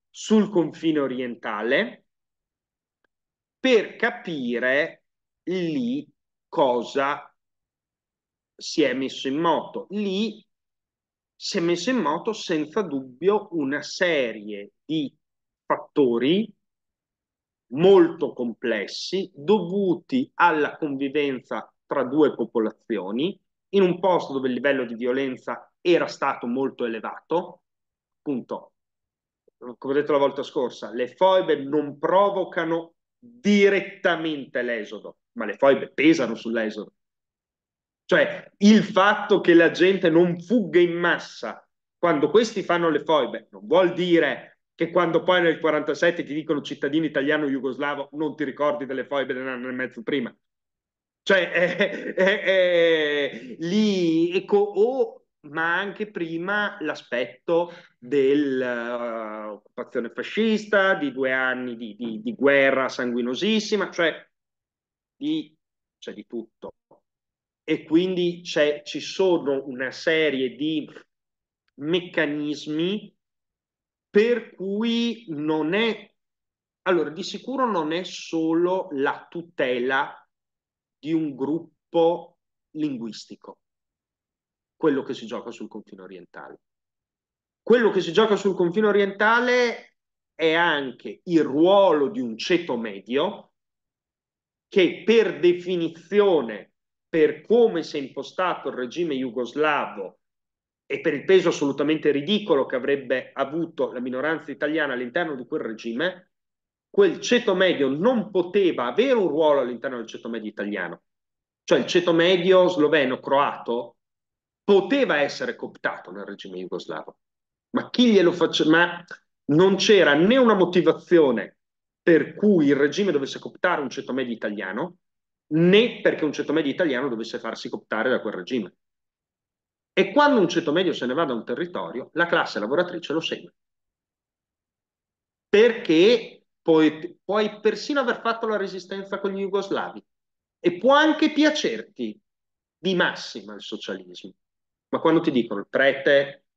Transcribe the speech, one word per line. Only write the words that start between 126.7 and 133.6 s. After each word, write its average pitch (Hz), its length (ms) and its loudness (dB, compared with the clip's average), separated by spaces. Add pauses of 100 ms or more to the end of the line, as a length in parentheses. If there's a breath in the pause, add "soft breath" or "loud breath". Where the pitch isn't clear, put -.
italiano 135 380 -2
dovesse 113 300 -8
farsi 117 320 -10
cooptare 113 400 -4
da 113 100 0
quel 104 140 -6
regime. 92 400 -6 (1200)
E 190 180 0
quando 285 280 6
un 170 80 4
ceto 156 240 -2
medio 175 200 0
se 123 140 -6
ne 127 80 -2
va 165 100 0
da 131 100 -4
un 110 100 -8
territorio, 123 680 -8
la 170 120 0
classe 160 320 -2
lavoratrice 156 540 -4
lo 160 80 -2
segue. - 340 -10 (1900)